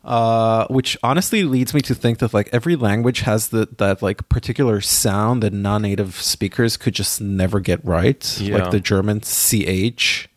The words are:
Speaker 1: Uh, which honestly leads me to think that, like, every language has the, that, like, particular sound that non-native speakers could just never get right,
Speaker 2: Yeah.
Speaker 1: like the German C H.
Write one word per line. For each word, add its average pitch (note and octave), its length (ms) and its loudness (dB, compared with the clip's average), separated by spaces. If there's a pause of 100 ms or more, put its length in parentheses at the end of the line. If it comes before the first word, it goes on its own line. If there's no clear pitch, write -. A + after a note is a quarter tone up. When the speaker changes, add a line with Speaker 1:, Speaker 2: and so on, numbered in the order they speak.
Speaker 1:
Uh, A2+ 640 2
which C3 360 -2
honestly F3+ 400 0
leads C3 320 0
me C#3+ 60 2
to B2+ 120 -2
think A#2 260 0
that, A#2 140 0
like, G#2 180 0
every D#3+ 240 0
language A#2 440 0
has G#2+ 300 0
the, A2 180 0 (100)
that, G2 240 2
like, F#2 280 -2
particular A#2 520 0
sound A2 640 0
that G#2 100 0
non-native G2+ 680 -2
speakers - 560 0
could - 200 -2
just - 260 -4
never G2 380 0
get F2+ 260 0
right, F#2 560 0
Speaker 2:
Yeah. G#2 160 0
Speaker 1:
like F#2 140 0
the G#2+ 80 2
German G#2 420 0
C - 460 0
H. F#2+ 680 -2